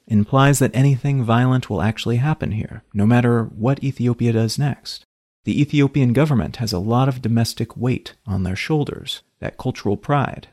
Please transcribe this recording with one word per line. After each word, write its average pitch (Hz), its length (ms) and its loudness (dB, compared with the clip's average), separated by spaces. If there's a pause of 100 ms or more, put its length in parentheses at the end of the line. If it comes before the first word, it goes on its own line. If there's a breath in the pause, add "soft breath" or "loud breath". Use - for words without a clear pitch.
implies 135 500 4
that 127 160 0
anything 135 480 2
violent 123 460 2
will 87 140 -2
actually 113 340 -2
happen 143 360 -2
here, - 300 -8 (100)
no 101 140 0
matter 120 380 4
what 135 400 -2
Ethiopia 120 480 0
does 113 260 0
next. - 460 -6 (400)
The 117 160 0
Ethiopian 139 520 2
government 127 440 2
has - 160 -4
a 90 60 -2
lot 117 280 0
of 131 160 -4
domestic 113 540 -2
weight - 380 -4 (120)
on 98 160 -2
their 92 140 -4
shoulders. - 640 -4 (160)
That - 200 -10
cultural 110 400 -4
pride - 540 -4